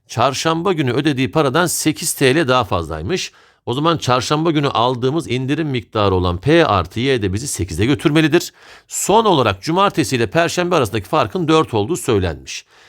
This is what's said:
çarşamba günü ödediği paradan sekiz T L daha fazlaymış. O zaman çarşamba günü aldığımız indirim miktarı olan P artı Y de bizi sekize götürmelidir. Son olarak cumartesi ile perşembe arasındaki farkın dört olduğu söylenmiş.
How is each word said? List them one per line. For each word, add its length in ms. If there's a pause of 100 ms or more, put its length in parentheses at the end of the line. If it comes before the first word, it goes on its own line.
çarşamba 640
günü 200
ödediği 380
paradan 360
sekiz 460
T 220
L 140
daha 160
fazlaymış. 680 (340)
O 80
zaman 220
çarşamba 540
günü 180
aldığımız 640
indirim 380
miktarı 460
olan 240
P 280
artı 340
Y 220
de 100
bizi 140
sekize 400
götürmelidir. 640 (360)
Son 360
olarak 380
cumartesi 540
ile 100
perşembe 480
arasındaki 340
farkın 400
dört 260
olduğu 220
söylenmiş. 680 (240)